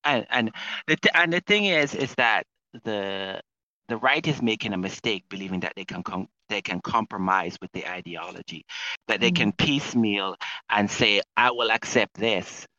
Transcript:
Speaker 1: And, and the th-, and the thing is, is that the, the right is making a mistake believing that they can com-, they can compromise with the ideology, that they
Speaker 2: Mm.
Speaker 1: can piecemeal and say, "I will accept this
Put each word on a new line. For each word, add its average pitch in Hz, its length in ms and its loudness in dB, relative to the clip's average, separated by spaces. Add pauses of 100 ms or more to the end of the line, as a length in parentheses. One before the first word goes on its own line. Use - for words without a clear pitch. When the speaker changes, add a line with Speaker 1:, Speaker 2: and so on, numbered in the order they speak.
Speaker 1:
And, 139 240 2
and 117 220 2 (360)
the 160 80 4
th-, - 200 2
and 170 180 4
the 175 80 0
thing 208 240 2
is, 156 280 2
is 135 220 -2
that 117 300 4 (400)
the, 98 560 -4 (480)
the 113 80 -2
right 139 280 2
is 139 160 0
making 110 300 0
a 92 60 -2
mistake 95 520 -4
believing 95 320 -6
that 90 140 -6
they 98 80 -12
can 92 200 -10
com-, 95 260 -6 (180)
they 101 140 -4
can 90 180 -6
compromise 95 800 -2
with 92 120 -12
the 90 160 -10
ideology, 87 760 -12 (460)
that 104 100 0
they 117 120 4
Speaker 2:
Mm. 175 40 2
Speaker 1:
can 107 160 2
piecemeal 107 880 0 (320)
and 104 200 4
say, 104 320 4 (140)
"I 123 160 4
will 120 200 0
accept 110 420 2
this 101 520 -2 (140)